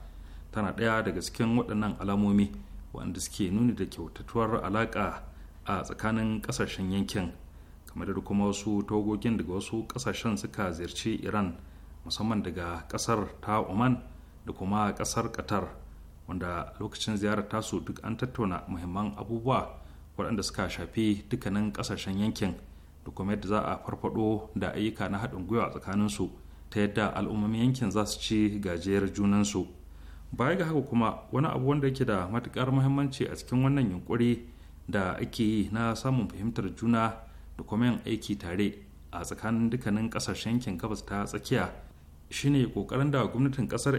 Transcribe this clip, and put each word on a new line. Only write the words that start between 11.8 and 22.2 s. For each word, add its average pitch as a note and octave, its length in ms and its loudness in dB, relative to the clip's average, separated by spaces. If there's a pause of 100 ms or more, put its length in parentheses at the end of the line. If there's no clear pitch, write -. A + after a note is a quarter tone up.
musamman G#2 360 0
daga E2+ 460 -4
ƙasar G#2+ 400 0 (140)
ta G#2+ 180 2
Oman A#2+ 400 2 (460)
da - 80 -6
kuma G#2 420 2
ƙasar - 340 0
Qatar, F#2 380 -2 (580)
wanda F2 540 -4
lokacin G#2+ 380 -2
ziyarar G#2 300 2
tasu G#2+ 360 -2
duk C#2 180 -8
an A2 140 -4
tattauna F#2+ 520 -2
muhimman F2+ 500 -4
abubuwa A2+ 500 0 (480)
waɗanda G2 260 0
suka F2+ 280 -2
shafi G#2 580 0
dukkanin G#2 440 0
ƙasashen G2 460 -2
yankin G2+ 360 0 (500)